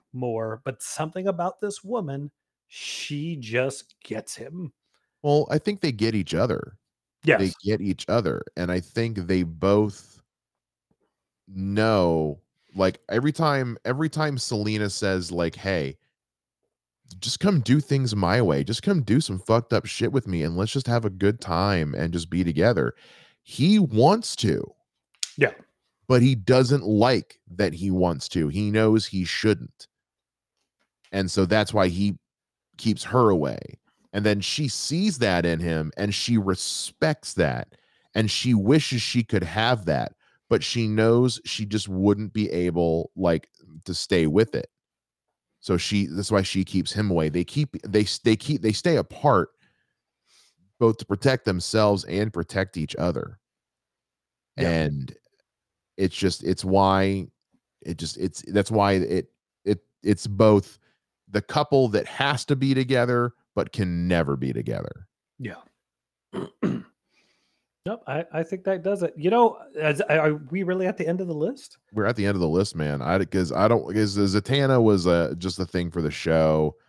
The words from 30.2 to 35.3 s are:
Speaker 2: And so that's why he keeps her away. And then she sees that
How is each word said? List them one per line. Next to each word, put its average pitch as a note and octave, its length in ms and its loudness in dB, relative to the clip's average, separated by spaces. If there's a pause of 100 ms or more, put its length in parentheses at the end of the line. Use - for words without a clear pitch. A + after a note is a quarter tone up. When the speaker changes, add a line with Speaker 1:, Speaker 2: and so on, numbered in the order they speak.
Speaker 2:
And F#2+ 180 -2
so F#2+ 160 2
that's G#2 280 2
why G2 140 2
he F#2+ 300 0 (600)
keeps - 280 -2
her A#2+ 240 4
away. C#2+ 300 0 (540)
And G#2 120 -2
then G#2 160 2
she D3+ 260 -4
sees F3 520 -2
that F2+ 260 2